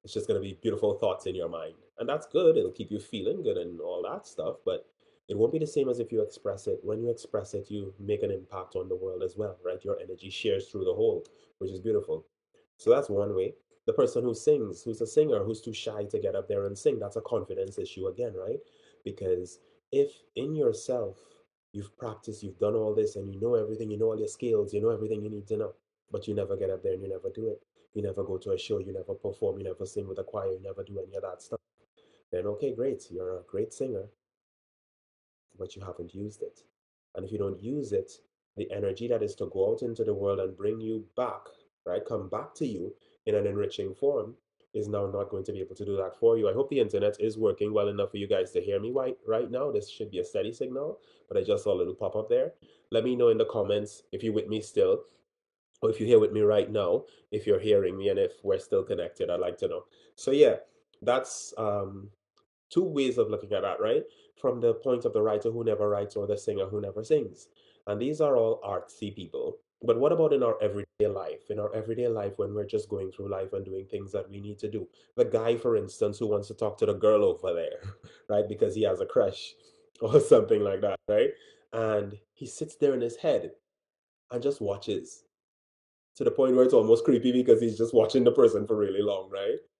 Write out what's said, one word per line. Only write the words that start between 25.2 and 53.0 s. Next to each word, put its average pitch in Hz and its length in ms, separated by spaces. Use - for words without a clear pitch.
you 107 80
need 104 180
to 107 100
know, 104 160
but 104 160
you 104 60
never 98 220
get 95 140
up 95 120
there 95 120
and 92 100
you 95 60
never 95 200
do 110 180
it. - 140
You 104 100
never 98 200
go 95 140
to 98 140
a 95 60
show, 101 220
you 95 140
never 95 220
perform, 98 420
you 98 80
never 95 200
sing 95 220
with 95 120
a 92 40
choir, 98 300
you 92 80
never 98 220
do 98 160
any 98 160
of - 80
that 92 180
stuff. - 180
Then, 95 140
okay, 107 280
great, 120 360
you're 90 300
a 87 40
great 110 300
singer, 110 320
but 92 180
you 95 80
haven't 87 300
used 101 300
it. - 180
And 95 100
if 101 60
you 104 80
don't 98 220
use 123 300
it, - 200
the 104 160
energy 101 360
that 113 160
is 104 120
to 98 120
go 98 240
out 113 100
into 113 220
the 104 100
world 98 260
and 95 180
bring 107 220
you 110 260
back, 113 240
right, 90 200
come 95 240
back 117 260
to 123 120
you 98 260
in 104 100
an 104 120
enriching 101 480
form, 120 400
is 107 140
now 101 200
not 98 240
going 95 120
to - 80
be 98 80
able 92 160
to 101 100
do 98 120
that 92 220
for 117 180
you. 104 100
I 95 60
hope 135 160
the 139 100
internet 104 400
is 110 200
working 104 340
well 101 140
enough 101 240
for 104 60
you 101 100
guys 95 240
to 87 100
hear 98 180
me 110 120
right, 131 260
right 110 220
now. 139 220
This - 180
should 101 220
be 92 80
a - 40
steady 104 300
signal, 135 460
but 95 100
I 95 60
just 101 200
saw 101 100
a 90 60
little 90 160
pop 101 200
up 110 140
there. 131 240
Let 113 120